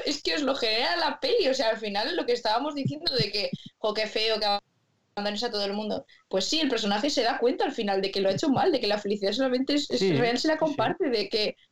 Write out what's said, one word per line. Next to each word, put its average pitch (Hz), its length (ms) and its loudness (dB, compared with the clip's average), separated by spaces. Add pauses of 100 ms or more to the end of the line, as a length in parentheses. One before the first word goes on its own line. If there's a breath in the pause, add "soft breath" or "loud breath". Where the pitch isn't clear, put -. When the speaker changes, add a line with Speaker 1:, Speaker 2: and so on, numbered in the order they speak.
Speaker 1:
es 294 160 -4
que 330 140 -2
os 302 80 -2
lo 262 100 0
genera 247 440 0
la 311 220 -2
peli, 370 300 2
o 262 60 4
sea, 233 160 0
al 220 60 0
final 214 380 -2
lo 320 120 -2
que 240 60 4
estábamos 240 420 0
diciendo 285 400 -2
de 208 160 0
que, 202 180 -2 (300 loud breath)
jo, 214 160 -2
qué 214 100 0
feo 220 340 0
que 214 60 -2 (680)
abandones 208 280 -4
a 240 60 -2
todo 208 160 -4
el 196 80 -2
mundo. 208 320 -4 (240 soft breath)
Pues 190 160 0
sí, 311 140 0
el 294 100 2
personaje 220 400 0
se 285 140 0
da 226 160 2
cuenta 339 260 2
al 294 60 0
final 202 320 0
de 196 80 -2
que 196 100 -2
lo 190 80 2
ha 190 40 2
hecho 302 160 0
mal, 311 220 4
de 277 80 4
que 214 60 -4
la 202 140 0
felicidad 202 320 -2
solamente 262 420 0
es, 285 160 0
es 247 100 -2
Speaker 2:
Sí, 190 160 4
Speaker 1:
real 240 220 2
si 294 100 0
la 311 60 4
Speaker 2:
sí, 311 60 -2
sí. - 60 2
Speaker 1:
comparte, 294 440 0
de 208 180 0
que 214 280 -2 (160 soft breath)